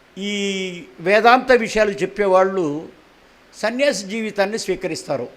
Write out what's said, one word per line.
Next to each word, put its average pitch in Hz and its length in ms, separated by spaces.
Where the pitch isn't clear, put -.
ఈ 202 140
వేదాంత 226 520
విషయాలు 214 380
చెప్పేవాళ్ళు 185 960
సన్యాసి 233 520
జీవితాన్ని 214 520
స్వీకరిస్తారు. 160 800